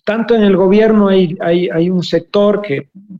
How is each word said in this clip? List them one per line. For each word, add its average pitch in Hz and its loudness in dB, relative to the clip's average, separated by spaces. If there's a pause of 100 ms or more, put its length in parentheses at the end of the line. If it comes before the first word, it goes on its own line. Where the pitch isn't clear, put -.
tanto 226 -2
en 214 2
el 196 4
gobierno 208 2
hay, 185 0
hay, 175 -2
hay 170 -2
un 180 -2
sector 202 -2
que 139 -8 (300)